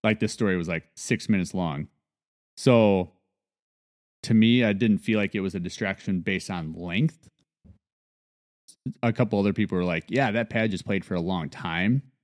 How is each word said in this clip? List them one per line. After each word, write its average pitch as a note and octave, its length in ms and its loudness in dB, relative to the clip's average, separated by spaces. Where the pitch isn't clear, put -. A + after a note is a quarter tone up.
Like, A2 160 2
this G#2+ 140 -2
story G2 240 0
was, E2+ 100 -4
like, E2 180 -6
six - 340 -4
minutes F#2+ 240 2
long. E2 340 -4
So, G#2 540 4
to A2 100 -2
me, A#2 300 6
I G#2 100 2
didn't G#2 260 2
feel G#2+ 200 0
like G2+ 160 -2
it G2+ 60 -2
was F#2+ 120 -4
a G2 60 -6
distraction F#2+ 640 -6
based F#2+ 280 -4
on E2 240 -8
length. F2 560 -4
A A2+ 100 2
couple G#2+ 260 0
other G2+ 140 2
people F#2+ 240 -2
were F2+ 60 0
like, E2+ 240 -2
"Yeah, B2 240 0
that A2+ 180 -2
pad A2 220 0
just F#2 140 -6
played G2 200 -4
for - 80 -8
a F2 80 -2
long E2+ 280 -4
time." F#2+ 520 -2